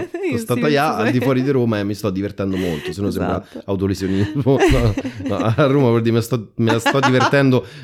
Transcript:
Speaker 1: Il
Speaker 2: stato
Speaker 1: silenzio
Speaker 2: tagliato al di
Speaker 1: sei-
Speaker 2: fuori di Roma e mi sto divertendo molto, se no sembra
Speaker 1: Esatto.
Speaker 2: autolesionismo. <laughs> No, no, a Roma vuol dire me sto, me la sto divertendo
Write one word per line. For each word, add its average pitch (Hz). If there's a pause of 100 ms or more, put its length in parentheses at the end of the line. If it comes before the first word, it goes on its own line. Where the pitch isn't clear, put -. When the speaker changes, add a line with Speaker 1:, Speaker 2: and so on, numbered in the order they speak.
(340)
Speaker 1:
Il 240
Speaker 2:
stato 226
Speaker 1:
silenzio -
Speaker 2:
tagliato 143
al 107
di -
Speaker 1:
sei- 123
Speaker 2:
fuori 127
di 139
Roma 117
e 101
mi 104
sto 104
divertendo 98
molto, 90
se 101
no 101
sembra 90
Speaker 1:
Esatto. - (100)
Speaker 2:
autolesionismo. 98
<laughs> 381 (600)
No, 156
no, -
a 113
Roma 135
vuol 117
dire 113
me 117
sto, 113
me 113
la 117
sto 139
divertendo 131 (180)